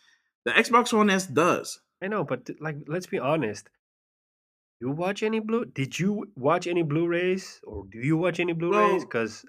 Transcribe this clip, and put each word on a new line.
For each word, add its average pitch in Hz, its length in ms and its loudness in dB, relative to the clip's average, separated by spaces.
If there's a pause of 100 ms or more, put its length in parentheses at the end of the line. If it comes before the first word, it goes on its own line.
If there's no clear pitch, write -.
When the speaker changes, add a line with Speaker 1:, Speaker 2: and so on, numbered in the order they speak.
(440)
Speaker 1:
The - 80 0
Xbox 240 400 4
One 214 160 6
S 190 180 2
does. 147 540 2 (220)
Speaker 2:
I 190 60 -4
know, 208 160 -2
but, - 260 -6 (100)
like, 151 160 -8 (120)
let's 180 180 -6
be 190 120 -4
honest. 127 520 -2 (1080)
You 123 100 -4
watch 180 320 -2
any 220 160 0
Blu-, 220 280 -2
did - 320 -6
you 202 360 -2
watch 156 320 0
any 175 160 2
Blu-rays, 170 800 -2
or 101 240 -12
do 104 100 -16
you 147 180 2
watch 175 240 0
any 170 120 0
Blu-rays? 196 520 2
Speaker 1:
Well - 0 -
Speaker 2:
'Cause 113 440 -4